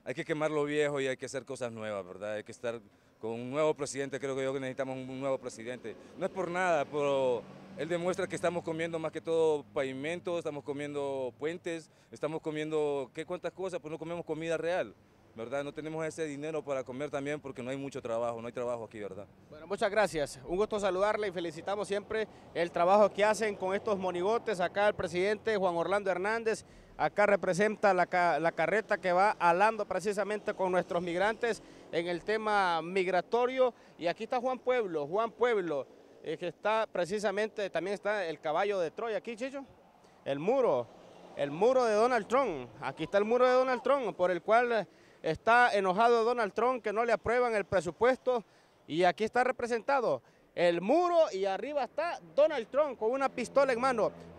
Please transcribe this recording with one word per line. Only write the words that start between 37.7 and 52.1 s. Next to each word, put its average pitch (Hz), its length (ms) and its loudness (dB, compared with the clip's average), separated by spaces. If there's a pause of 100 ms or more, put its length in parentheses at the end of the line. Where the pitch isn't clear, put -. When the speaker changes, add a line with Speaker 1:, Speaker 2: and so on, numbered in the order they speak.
Speaker 2:
está 202 300 -2
el 156 140 -6
caballo 190 400 0
de 160 100 -2
Troya 214 280 -6
aquí, 226 180 -8
Chicho. 269 300 -8 (580)
El 139 160 -4
muro, 175 480 2 (480)
el 143 160 -2
muro 240 320 4
de 220 100 2
Donald 220 320 2
Trump. 190 440 0 (100)
Aquí 135 240 -6
está 196 140 0
el 202 80 4
muro 247 200 4
de 254 60 6
Donald 254 300 2
Trump, 247 340 0
por 180 160 2
el 175 100 -2
cual 226 460 2 (340)
está 226 520 4
enojado 220 500 4
Donald 226 300 0
Trump, 240 300 0
que 208 100 -2
no 220 100 0
le 233 80 0
aprueban 226 440 2
el 196 100 0
presupuesto. 214 800 0 (440)
Y 160 160 0
aquí 180 200 4
está 240 200 2
representado 240 800 0 (320)
el 170 260 2
muro 339 380 4 (160)
y 190 120 -2
arriba 240 380 -2
está 302 360 -4 (160)